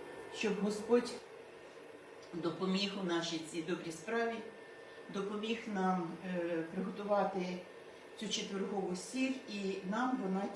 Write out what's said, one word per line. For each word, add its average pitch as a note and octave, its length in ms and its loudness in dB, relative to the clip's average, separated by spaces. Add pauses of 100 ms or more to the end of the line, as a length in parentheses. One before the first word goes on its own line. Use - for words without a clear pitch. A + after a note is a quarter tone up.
(340)
Щоб G3+ 260 2
Господь A#3 520 6 (1200)
допоміг F#3 680 2
у F#3+ 40 0
нашій E3+ 340 2
цій D#3+ 240 -4
добрій E3+ 300 -2
справі, A#3 440 0 (720)
допоміг G#3 580 0
нам, F#3 460 4 (140)
е, E3+ 380 2 (100)
приготувати F#3+ 840 2 (580)
цю G#3+ 120 -4
четвергову F#3+ 680 0
сіль, C4 380 0 (140)
і G3 300 0 (120)
нам A#3+ 320 2
вона F#3+ 200 2 (140)